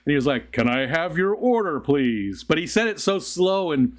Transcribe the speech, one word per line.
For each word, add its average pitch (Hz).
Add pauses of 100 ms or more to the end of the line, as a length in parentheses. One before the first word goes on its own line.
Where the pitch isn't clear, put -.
And 143
he 147
was 139
like, 131
Can 117
I 127
have 160
your 190
order, 214
please? 113
But 160
he 170
said 220
it 214
so 196
slow 185
and 127